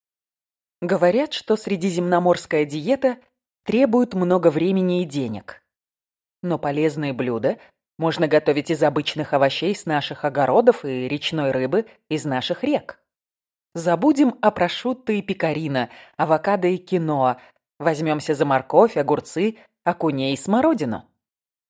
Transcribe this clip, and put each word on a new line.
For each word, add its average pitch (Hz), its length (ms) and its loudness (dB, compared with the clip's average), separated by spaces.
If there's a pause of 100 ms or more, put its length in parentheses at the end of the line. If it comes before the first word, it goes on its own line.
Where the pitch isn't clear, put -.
(800)
Говорят, 180 520 2
что - 240 -2
средиземноморская 175 1080 0
диета 240 540 -2 (460)
требует 240 500 2
много 180 380 2
времени 180 500 0
и - 20 -4
денег. 131 600 -8 (800)
Но 170 160 -2
полезные 147 520 -2
блюда 123 460 -2 (400)
можно 160 300 0
готовить 147 420 2
из 156 140 0
обычных 147 480 -2
овощей 143 420 2
с - 100 -10
наших 147 400 -4
огородов 143 600 2
и 127 240 -4
речной 147 420 -2
рыбы 131 360 -2 (220)
из 147 160 -4
наших 131 380 -4
рек. - 380 -4 (720)
Забудем 185 680 2
о 214 100 4
прошутто 226 640 -2
и 202 100 -2
пекарино, 156 680 -4 (260)
авокадо 170 500 0
и 185 100 2
киноа. 151 640 0 (380)
Возьмёмся 156 560 -2
за 143 100 0
морковь, 147 520 4
огурцы, 151 640 -2 (260)
окуней 139 500 -2
и - 20 -2
смородину. 208 680 0 (640)